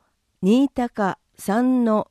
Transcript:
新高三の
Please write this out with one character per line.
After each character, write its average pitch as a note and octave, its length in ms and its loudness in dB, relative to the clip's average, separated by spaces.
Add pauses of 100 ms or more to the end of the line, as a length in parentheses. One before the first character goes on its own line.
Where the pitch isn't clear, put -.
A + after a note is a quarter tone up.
(420)
新 A#3+ 280 2
高 A3+ 500 -4 (180)
三 B3 460 0
の G#3+ 280 -2